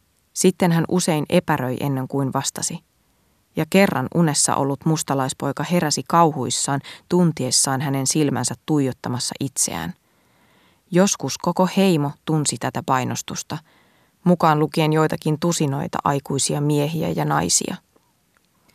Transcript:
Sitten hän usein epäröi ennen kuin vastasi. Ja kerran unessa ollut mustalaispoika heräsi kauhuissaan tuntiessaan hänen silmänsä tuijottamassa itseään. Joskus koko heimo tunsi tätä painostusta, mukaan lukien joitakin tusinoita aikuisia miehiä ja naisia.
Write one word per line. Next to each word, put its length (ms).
Sitten 380
hän 180
usein 400
epäröi 500
ennen 280
kuin 260
vastasi. 460
Ja 140
kerran 460
unessa 400
ollut 300
mustalaispoika 800
heräsi 440
kauhuissaan 760
tuntiessaan 720
hänen 260
silmänsä 480
tuijottamassa 760
itseään. 540
Joskus 460
koko 300
heimo 340
tunsi 340
tätä 260
painostusta, 720
mukaan 360
lukien 340
joitakin 460
tusinoita 640
aikuisia 580
miehiä 480
ja 160
naisia. 500